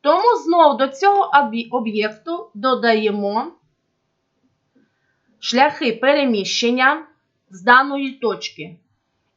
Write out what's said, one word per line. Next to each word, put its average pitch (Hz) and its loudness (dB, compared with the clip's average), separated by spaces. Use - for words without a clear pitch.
Тому 381 2
знов 320 2
до 269 0
цього 381 0
об'є-, 226 0
об'єкту 220 -6
додаємо 214 -2
шляхи 269 0
переміщення 254 0
з 185 -20
даної 269 2
точки. 190 -8